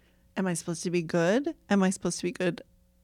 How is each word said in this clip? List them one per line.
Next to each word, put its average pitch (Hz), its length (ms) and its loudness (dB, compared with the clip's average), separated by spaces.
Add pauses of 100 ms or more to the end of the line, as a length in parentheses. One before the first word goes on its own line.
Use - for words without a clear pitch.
(360)
am 190 100 0
I 180 80 0
supposed 165 300 -6
to 185 60 -2
be 175 120 2
good? 185 520 2 (160)
Am 202 120 4
I 185 80 4
supposed 180 280 -4
to - 60 -6
be 180 80 -2
good 180 300 -4 (420)